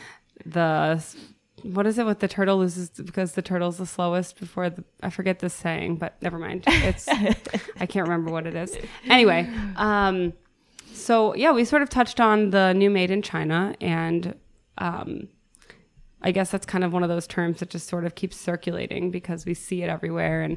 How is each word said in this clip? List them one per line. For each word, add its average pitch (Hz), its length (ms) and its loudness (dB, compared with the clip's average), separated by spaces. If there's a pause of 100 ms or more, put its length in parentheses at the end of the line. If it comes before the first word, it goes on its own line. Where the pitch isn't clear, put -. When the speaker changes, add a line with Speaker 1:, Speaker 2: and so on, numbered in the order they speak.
(460)
Speaker 1:
the 160 500 2
s-, - 200 -10 (460)
what 202 240 0
is 220 120 0
it 233 80 2
with 208 140 0
the 196 80 0
turtle 196 280 2
loses 180 320 0
because 180 440 -6
the 185 100 -4
turtle's 175 340 -2
the 185 80 -6
slowest 175 560 -2
before 175 300 -4
the, 170 120 -10 (200)
I 185 80 -4
forget 185 300 -2
the 180 100 -4
saying, 165 460 -4
but 165 260 -8
never 175 160 -4
mind. 170 280 -8
It's, - 420 2
Speaker 2:
<laughs> - 0 -
Speaker 1:
I - 800 -2
can't 180 220 -2
remember 165 240 -2
what 160 140 -4
it 165 80 -8
is. 170 200 -6 (300)
Anyway, 208 420 8 (300)
um, 190 560 2 (600)
so 220 400 4
yeah, 302 180 6
we 240 140 4
sort 294 160 4
of 277 80 -4
touched - 280 0
on 214 300 6
the 190 240 6
new 196 160 6
made 185 220 2
in 196 100 0
China, 165 640 -2
and, 170 520 0 (440)
um, 180 500 -6 (960)
I 185 60 0
guess 185 220 0
that's 190 140 -4
kind 180 180 0
of 170 80 0
one 180 100 2
of 170 60 2
those 170 180 -2
terms 170 320 -2
that 175 120 -8
just - 180 -10
sort 175 160 -4
of 170 100 -6
keeps - 220 -8
circulating 175 720 -4
because 175 340 -8
we 175 100 -4
see 180 280 -6
it 175 80 -4
everywhere. 165 520 -2
And 160 140 -4